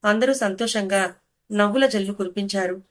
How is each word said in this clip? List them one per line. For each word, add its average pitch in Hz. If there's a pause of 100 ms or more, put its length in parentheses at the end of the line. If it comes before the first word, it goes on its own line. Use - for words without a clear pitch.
అందరూ 226
సంతోషంగా 196 (360)
నవ్వుల 208
జల్లు 202
కురిపించారు. 190